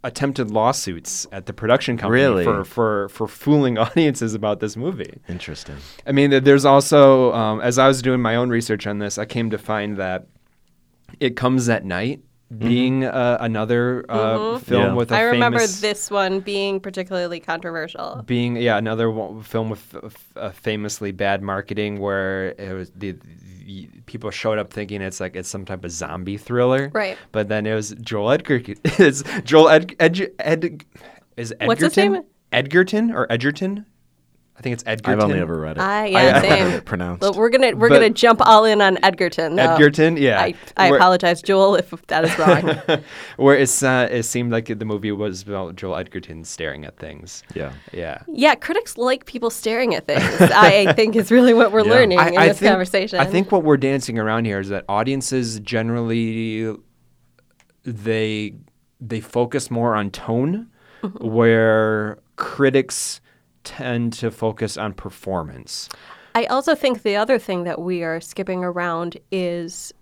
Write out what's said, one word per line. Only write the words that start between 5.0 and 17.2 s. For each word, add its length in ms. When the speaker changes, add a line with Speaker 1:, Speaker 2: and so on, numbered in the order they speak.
Speaker 2:
Interesting. 480
Speaker 1:
I 60
mean, 200
th-, 120
there's 220
also, 680
um, 280
as 160
I 100
was 140
doing 200
my 140
own 140
research 380
on 120
this, 180
I 80
came 260
to 60
find 400
that 300
It 180
Comes 320
at 160
Night 360
Speaker 2:
Mm-hmm. 160
Speaker 1:
being, 380
uh, 380
another, 680
uh, 300
Speaker 3:
Mm-hmm. 260
Speaker 1:
film 180
Speaker 2:
Yeah. 120
Speaker 1:
with 180
a 40
Speaker 3:
I 80
remember 360
Speaker 1:
famous 220
Speaker 3:
this 280
one 300
being 400
particularly 640